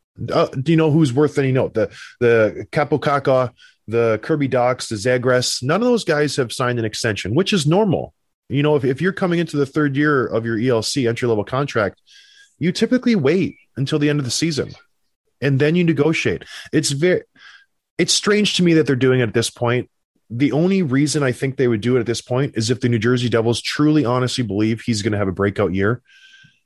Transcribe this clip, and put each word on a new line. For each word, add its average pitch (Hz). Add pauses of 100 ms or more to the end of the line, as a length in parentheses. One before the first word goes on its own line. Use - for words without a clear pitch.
(300)
Uh, 165
do 135
you 165
know 160
who's 147
worth 143
any 135
note? 127
The, 107 (260)
the 113
Kaapo 151
Kakko, 135 (340)
the 113
Kirby 147
Dachs, 123
the 113
Zegras, 123
none 156
of 247
those 240
guys 147
have 131
signed 123
an 113
extension, 104
which 190
is 165
normal. 156 (340)
You 139
know, 151
if, 135
if 139
you're 180
coming 175
into 165
the 143
third 143
year 143
of 113
your 117
E 120
L 113
C 127
entry-level 113
contract, 127 (580)
you 175
typically 240
wait 160 (200)
until 139
the 147
end 147
of 143
the 120
season 151 (720)
and 139
then 147
you 180
negotiate. 156 (280)
It's 143
very, 165 (760)
it's -
strange 208
to 180
me 170
that 156
they're 143
doing 127
it 117
at 98
this 117
point. 120 (400)
The 117
only 180
reason 143
I 131
think 131
they 131
would 113
do 120
it 127
at 110
this 113
point 131
is 113
if 127
the 127
New 117
Jersey 120
Devils 113
truly, 151
honestly 127
believe 110
he's 107
gonna 104
have 101
a 95
breakout 98
year 101 (640)